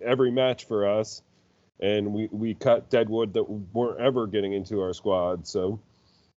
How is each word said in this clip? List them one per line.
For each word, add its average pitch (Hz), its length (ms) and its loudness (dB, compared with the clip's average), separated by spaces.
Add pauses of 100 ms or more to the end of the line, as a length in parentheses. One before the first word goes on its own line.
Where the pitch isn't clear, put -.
every 123 320 2
match 127 340 0
for 101 220 2
us. 107 340 -2 (600)
And 104 300 0
we, 107 180 -4
we 107 220 -4
cut 120 380 2
Deadwood 113 420 2
that 110 120 0
weren't 107 560 -4
ever 123 260 2
getting 98 260 0
into 98 300 -2
our 92 100 -2
squad. 90 540 0
So, 101 340 -2 (580)